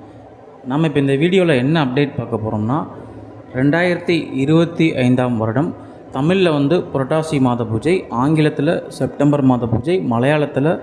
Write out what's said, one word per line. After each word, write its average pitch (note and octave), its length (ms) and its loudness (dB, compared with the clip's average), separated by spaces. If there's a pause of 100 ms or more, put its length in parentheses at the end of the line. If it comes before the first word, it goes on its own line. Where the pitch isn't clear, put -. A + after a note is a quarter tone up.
(640)
நாம D3+ 220 0
இப்ப D3 120 0
இந்த C#3 140 2
வீடியோல E3+ 420 2
என்ன C#3+ 300 2
அப்டேட் C3+ 320 -2
பார்க்க A#2 200 -4
போறோம்னா, A2 500 -2 (680)
ரெண்டாயிரத்தி E3+ 800 0
இருபத்தி D#3+ 640 2
ஐந்தாம் B2 420 2
வருடம் A2 380 0 (360)
தமிழ்ல F3 400 2
வந்து D3 280 2
புரட்டாசி D3 600 -2
மாத A#2+ 260 2
பூஜை, A2 440 -2
ஆங்கிலத்துல D3+ 760 0
செப்டம்பர் C#3+ 540 0
மாத B2 260 2
பூஜை, D#3+ 420 0
மலையாளத்துல D3 720 0